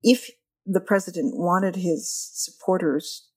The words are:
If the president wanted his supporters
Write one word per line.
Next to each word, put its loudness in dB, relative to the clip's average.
If 4
the 0
president 0
wanted 2
his -2
supporters -2